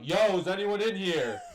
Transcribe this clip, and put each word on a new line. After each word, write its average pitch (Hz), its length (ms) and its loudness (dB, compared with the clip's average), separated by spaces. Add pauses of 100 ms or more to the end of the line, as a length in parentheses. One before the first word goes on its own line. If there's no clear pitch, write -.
Yo, 190 360 4
is 160 80 -2
anyone 202 360 -2
in 220 120 0
here? 185 480 -2 (120)